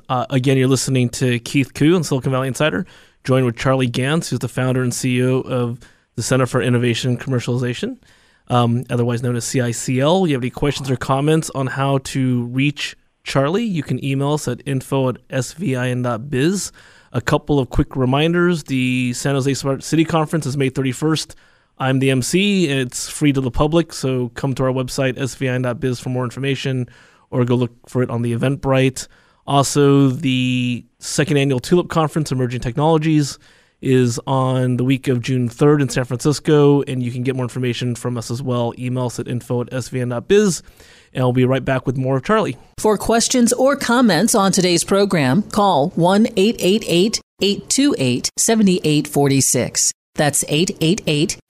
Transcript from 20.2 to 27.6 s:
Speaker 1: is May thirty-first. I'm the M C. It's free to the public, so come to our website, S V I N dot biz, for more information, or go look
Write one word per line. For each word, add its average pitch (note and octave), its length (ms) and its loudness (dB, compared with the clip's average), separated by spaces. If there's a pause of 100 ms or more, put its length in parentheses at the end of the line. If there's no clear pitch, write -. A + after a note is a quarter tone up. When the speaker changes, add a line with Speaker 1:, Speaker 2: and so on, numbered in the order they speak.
Speaker 1:
is C3 100 -4
May C3+ 140 0
thirty-first. C#3+ 680 -2 (420)
I'm C3 200 0
the C3+ 120 2
M C3 120 2
C. F#3+ 460 2
It's C3+ 400 -4
free D3 260 2
to C3+ 60 -2
the C3 100 -2
public, D#3 420 0
so B2+ 380 -4
come C3+ 240 -4
to C3+ 100 -2
our C3 80 0
website, C3 460 -4
S C3 160 -4
V C3+ 140 -4
I B2 60 -2
N C3 80 -2
dot B2 160 -2
biz, B2+ 220 -4
for - 80 -10
more B2+ 160 -4
information, C3 640 -4 (420)
or B2 140 0
go A#2+ 100 2
look A#2+ 340 -2